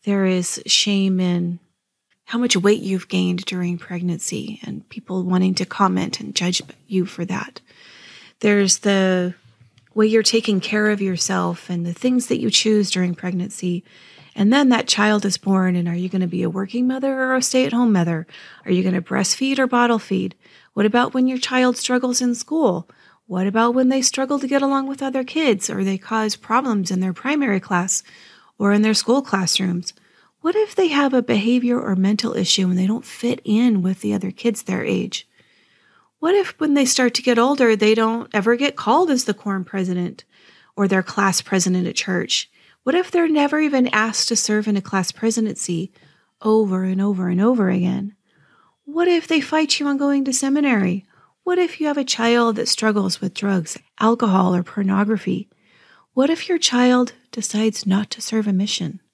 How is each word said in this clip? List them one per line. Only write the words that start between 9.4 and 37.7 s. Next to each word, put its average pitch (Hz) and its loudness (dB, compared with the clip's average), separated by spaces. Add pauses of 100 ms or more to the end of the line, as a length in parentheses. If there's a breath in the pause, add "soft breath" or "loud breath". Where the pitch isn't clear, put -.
way 214 4
you're 220 4
taking 214 2
care 214 0
of 208 -2
yourself 180 -2
and 175 -4
the 170 -4
things 254 0
that - -2
you 214 -2
choose 214 2
during 180 -2
pregnancy. 180 -6 (520 loud breath)
And 208 4
then 277 4
that 240 2
child 208 2
is 190 -2
born, 185 2
and 175 -2
are 170 -4
you 180 -4
gonna 185 -2
be 180 -4
a 175 -2
working 196 -4
mother 262 -2
or 262 0
a 262 2
stay-at-home 247 2
mother? 170 0 (360 loud breath)
Are - -2
you 185 2
gonna 185 0
breastfeed 262 -2
or 269 2
bottle 240 2
feed? 190 -4 (380 soft breath)
What 202 0
about 240 2
when 254 2
your 254 -2
child 254 0
struggles 247 -2
in 247 0
school? 226 -2 (380 soft breath)
What 185 -2
about 226 2
when 254 4
they 262 0
struggle 269 -2
to 269 -4
get 277 0
along 269 0
with 269 -8
other 269 -4
kids 262 0
or 190 -4
they 196 -2
cause 214 -4
problems 220 -2
in 185 -2
their 185 -2
primary 254 -2
class 185 -2 (560 loud breath)
or 202 4
in 208 4
their 214 2
school 254 2
classrooms? 185 -2 (480 soft breath)
What 339 0
if 415 0
they 381 2
have 285 2
a 254 4
behavior 240 2
or - -2
mental 208 0
issue 185 0
and 180 0
they 185 2
don't 226 -2
fit - -6
in 214 2
with 185 -2
the 208 -4
other 190 -4
kids - -4
their - -4
age? - -4 (920 soft breath)
What 330 0
if 403 0
when 294 2
they 277 4
start 254 2
to - -4
get 247 2
older, 247 4